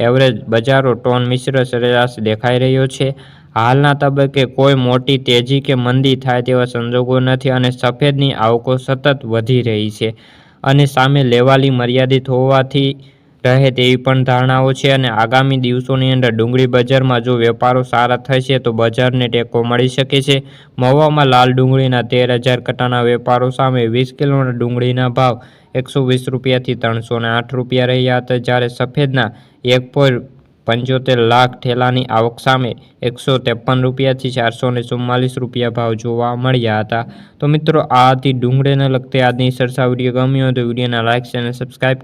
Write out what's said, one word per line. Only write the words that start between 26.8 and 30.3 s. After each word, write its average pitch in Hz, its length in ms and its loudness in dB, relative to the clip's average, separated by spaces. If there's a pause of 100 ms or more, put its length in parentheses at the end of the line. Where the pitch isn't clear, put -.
ત્રણસો 113 380 -4
ને 117 100 -4
આઠ 120 240 -2
રૂપિયા 127 380 -2
રહ્યા 127 300 0
હતા, 127 160 -2
જ્યારે 123 320 -2
સફેદના 127 600 -2 (340)
એક 127 300 0
પોઇન્ટ 131 300 2 (440)